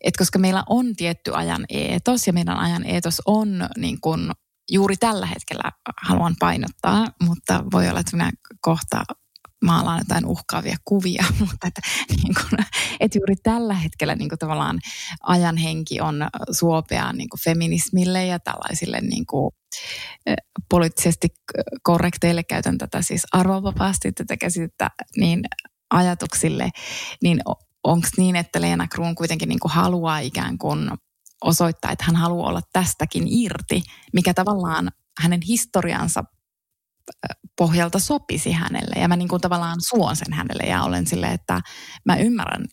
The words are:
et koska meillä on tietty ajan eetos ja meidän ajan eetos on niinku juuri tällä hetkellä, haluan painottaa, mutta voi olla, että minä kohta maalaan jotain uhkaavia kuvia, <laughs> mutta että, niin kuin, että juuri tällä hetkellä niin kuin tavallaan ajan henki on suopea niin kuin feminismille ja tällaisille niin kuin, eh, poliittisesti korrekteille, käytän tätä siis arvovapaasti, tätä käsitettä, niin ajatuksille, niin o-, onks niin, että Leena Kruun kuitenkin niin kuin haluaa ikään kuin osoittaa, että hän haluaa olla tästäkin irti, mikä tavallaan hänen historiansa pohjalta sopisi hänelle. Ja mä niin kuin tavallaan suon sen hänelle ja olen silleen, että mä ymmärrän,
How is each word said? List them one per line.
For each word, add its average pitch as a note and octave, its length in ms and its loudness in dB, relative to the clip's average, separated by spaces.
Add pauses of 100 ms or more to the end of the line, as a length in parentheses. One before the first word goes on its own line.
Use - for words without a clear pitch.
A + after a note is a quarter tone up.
et - 140 0
koska F#3+ 220 2
meillä F#3+ 300 4
on A#3+ 260 2
tietty E3+ 400 -4
ajan E3 340 -2
eetos F#3+ 580 0
ja F3 60 4
meidän E3+ 240 2
ajan E3+ 280 0
eetos E3+ 400 -2
on G3+ 520 2
niinku - 320 -2 (640)
juuri G3 260 4
tällä G#3 280 0
hetkellä, - 460 -6 (300)
haluan E3+ 380 2
painottaa, - 680 2 (160)
mutta F3 480 0
voi F3+ 180 4
olla, - 100 0
että - 180 -4
minä - 140 2 (300)
kohta - 420 0 (600)
maalaan E3+ 340 2
jotain - 260 0
uhkaavia - 500 -4 (100)
kuvia, F#3 380 0 (100)
<laughs> - 60 2
mutta F#3 280 -2
että, - 140 -6 (280)
niin - 260 2
kuin, - 300 0 (340)
että A3 180 2
juuri G3 260 2
tällä A3+ 300 2
hetkellä D#3+ 420 -2
niin D3 140 -4
kuin D#3+ 100 -6
tavallaan D#3 400 -2 (440)
ajan E3+ 340 4
henki D#3+ 440 -2
on D3+ 260 -2 (240)
suopea - 640 2
niin - 160 -6
kuin - 120 -12
feminismille E3+ 840 2
ja F3+ 140 -2
tällaisille - 600 -4
niin - 240 -2
kuin, C3+ 260 -2 (760)
eh, - 100 0 (340)
poliittisesti E3+ 580 2 (560)
korrekteille, E3+ 600 2
käytän - 340 -2
tätä - 240 -4
siis F3 200 -2 (100)
arvovapaasti, F#3+ 800 2
tätä - 260 -6
käsitettä, - 520 -2 (280)
niin E3+ 240 2 (480)
ajatuksille, F3 800 0 (540)
niin E3+ 160 4 (100)
o-, - 140 -6 (200)
onks E3+ 340 4
niin, F#3 180 4
että E3+ 260 -2
Leena E3+ 260 0
Kruun E3+ 280 -2
kuitenkin E3 340 -2
niin E3+ 100 0
kuin E3 120 -2
haluaa E3 480 2
ikään - 380 -4
kuin D3+ 320 -2 (540)
osoittaa, - 480 2
että - 140 -4
hän E3+ 100 4
haluaa E3+ 340 0
olla F3 120 0 (120)
tästäkin E3+ 540 0
irti, - 560 0 (300)
mikä F3+ 200 4
tavallaan F3+ 580 0 (280)
hänen E3+ 280 2
historiansa F3 760 0 (1300)
pohjalta E3+ 420 4
sopisi - 520 -2
hänelle. - 500 -2
Ja F3 60 4
mä F3 80 4
niin F3 120 0
kuin F3+ 140 0
tavallaan E3+ 400 -2
suon G#3 340 2
sen D#3+ 180 -6
hänelle - 300 -4
ja F#2 200 0
olen F2 240 0
silleen, F2 260 0
että F2+ 280 -2 (440)
mä F3 120 4
ymmärrän, - 560 -2